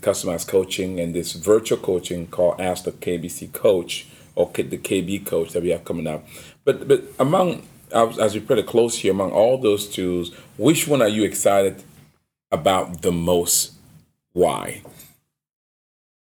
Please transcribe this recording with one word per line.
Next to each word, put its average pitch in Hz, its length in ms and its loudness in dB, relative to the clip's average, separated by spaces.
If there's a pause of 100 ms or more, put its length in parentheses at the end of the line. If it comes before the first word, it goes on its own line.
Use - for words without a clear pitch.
customized 90 480 -2
coaching 92 500 0
and 85 160 -2
this 85 160 -4
virtual 104 460 2
coaching 87 500 -4
called 87 320 0
Ask 90 240 -2
the 87 80 -6
K 87 260 -4
B 82 120 -8
C - 180 -14
Coach - 600 0 (280)
or 87 160 0
K-, - 120 -4
the - 140 -10
K 101 220 -2
B 92 200 -4
Coach - 340 -4
that 85 100 -2
we 87 60 0
have 85 160 -2
coming 82 220 -6
up. 76 180 -8 (400)
But, 135 240 0
but 139 140 4 (160)
among, 170 480 0 (260)
as, 113 240 2
as 104 160 2
we 107 60 -4
put 120 180 0
it 98 80 0
close 117 340 2
here, 95 120 2
among 95 200 0
all 123 280 4
those 101 280 0
tools, 90 460 -4 (240)
which 156 300 2
one 143 120 2
are 110 80 4
you 107 160 2
excited 98 600 2 (680)
about 90 520 0
the 92 80 2
most? 85 640 0 (580)
Why? 60 500 0 (1600)